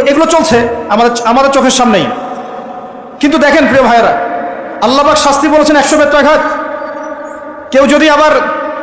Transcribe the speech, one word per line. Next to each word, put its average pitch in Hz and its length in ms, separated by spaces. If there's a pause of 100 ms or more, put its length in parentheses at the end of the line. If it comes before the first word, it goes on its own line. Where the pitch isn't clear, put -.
এগুলো 285 200
চলছে 269 420 (200)
আমাদের, 240 360
আমাদের 269 260
চোখের 262 200
সামনেই। 220 360 (1120)
কিন্তু 294 180
দেখেন 285 280
প্রিয় 262 160
ভাইয়েরা, 226 360 (640)
আল্লাহ 269 240
পাক 302 100
শাস্তি 294 320
বলেছেন 302 280
একশো 285 200
বেত্রাঘাত। 294 440 (1300)
কেউ 277 160
যদি 294 240
আবার 302 200 (520)